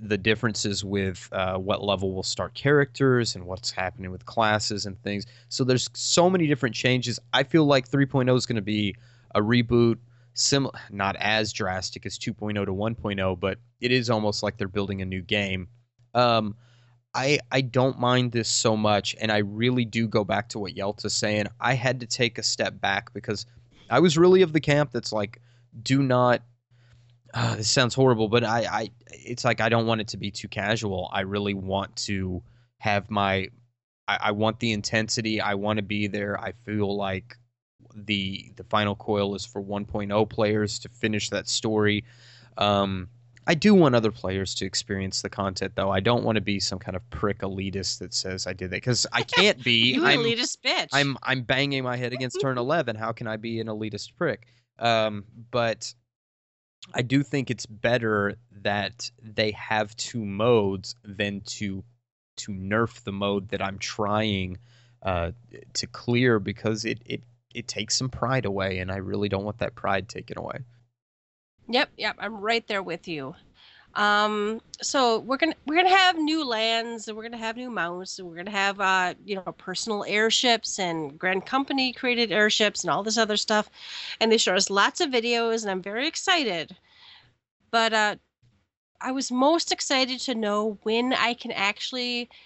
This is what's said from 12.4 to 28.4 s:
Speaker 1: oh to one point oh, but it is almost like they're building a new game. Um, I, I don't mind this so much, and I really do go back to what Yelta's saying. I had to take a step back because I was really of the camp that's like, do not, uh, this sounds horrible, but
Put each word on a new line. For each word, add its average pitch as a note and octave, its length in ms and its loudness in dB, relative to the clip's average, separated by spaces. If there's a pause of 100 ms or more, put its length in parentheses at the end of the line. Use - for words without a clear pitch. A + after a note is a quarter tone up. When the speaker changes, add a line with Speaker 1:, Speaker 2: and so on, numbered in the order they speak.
Speaker 1:
oh G2+ 80 -2
to F#2+ 80 -4
one G#2+ 220 -2
point G2+ 240 -6
oh, F#2+ 160 0
but F#2+ 240 -2 (200)
it B2 120 0
is B2 180 2
almost G#2+ 340 0
like G2+ 140 -2
they're G2+ 100 -4
building G2 340 -2
a F#2+ 40 -6
new F#2+ 160 -6
game. F#2+ 460 -2 (480)
Um, A#2 400 2 (580)
I, C3+ 260 2 (120)
I C3+ 100 2
don't B2+ 380 2
mind B2 320 2
this A2+ 180 -2
so - 260 2
much, G#2+ 460 2
and A2 100 0
I G#2+ 80 4
really A#2 460 2
do A2+ 220 0
go A2 160 2
back G2+ 260 -2
to A#2 100 -8
what F#2 160 -8
Yelta's G2+ 380 -6
saying. G#2 320 0 (140)
I A#2 160 2
had B2+ 260 0
to A#2+ 60 -10
take A#2+ 300 0
a A2 60 -8
step G2+ 380 -2
back G2 320 -2
because G#2 320 -6 (440)
I B2 100 4
was D#3+ 180 6
really F#3 260 8
of D#3 100 -2
the D#3+ 60 2
camp D3 320 2
that's A#2 200 -6
like, G#2+ 300 -4 (400)
do C3+ 220 2
not, B2 380 4 (920)
uh, A#2 220 0
this G#2+ 140 -4
sounds B2 260 2
horrible, A#2+ 340 4
but A#2+ 140 4